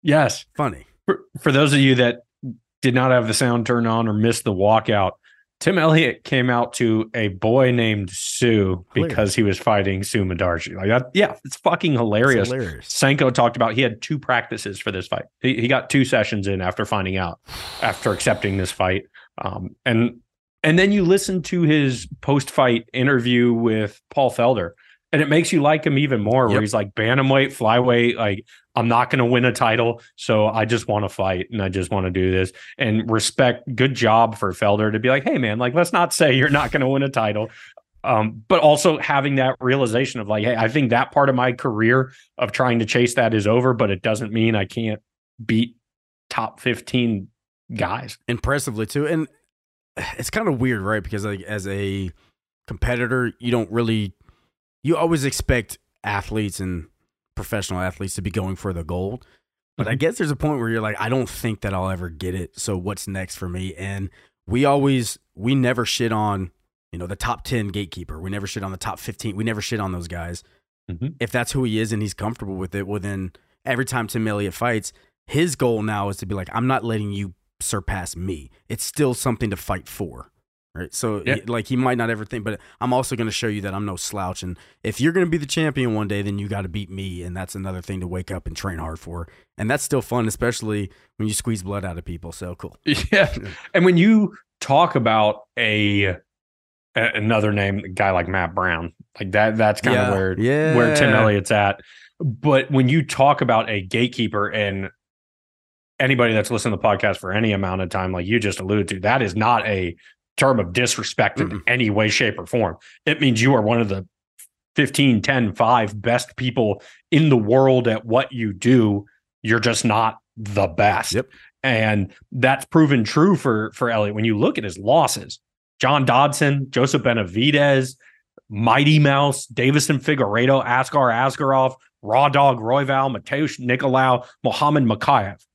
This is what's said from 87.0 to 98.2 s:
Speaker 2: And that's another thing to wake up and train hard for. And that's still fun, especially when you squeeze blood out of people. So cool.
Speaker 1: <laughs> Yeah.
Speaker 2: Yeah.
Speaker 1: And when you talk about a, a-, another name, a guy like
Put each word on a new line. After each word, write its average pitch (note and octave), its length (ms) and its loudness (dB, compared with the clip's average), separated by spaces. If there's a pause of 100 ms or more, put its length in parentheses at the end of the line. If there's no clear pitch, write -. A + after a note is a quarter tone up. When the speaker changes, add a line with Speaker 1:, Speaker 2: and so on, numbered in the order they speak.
Speaker 2:
And F2 140 -10
that's F#2 180 -10
another F#2+ 280 -8
thing F#2+ 180 -8
to F2+ 80 -8
wake F2+ 220 -8
up - 160 -8
and D#2+ 100 -10
train F2+ 220 -8
hard D#2+ 200 -10
for. E2+ 300 -12 (300)
And G#2+ 120 -4
that's C#3+ 140 -2
still C3+ 160 0
fun, A#2+ 260 -2
especially G#2+ 640 -4 (280)
when A2 100 -2
you G#2+ 60 -4
squeeze A2 280 -4
blood G2 220 -8
out E2+ 140 -8
of E2+ 80 -14
people. E2+ 260 -12
So F2+ 220 -12
cool. - 260 -16
Speaker 1:
<laughs> - 60 -8
Yeah. D3 100 0 (160)
Speaker 2:
Yeah. G3 160 4 (460)
Speaker 1:
And F3+ 100 4
when F3+ 140 6
you G#3 360 6 (280)
talk E3 320 2
about A2 480 2 (160)
a, G#2 480 2
a-, F2+ 140 -4 (720)
another G#2+ 580 0
name, G2 320 -2
a F#2 40 -14
guy G2 240 0
like F2 140 0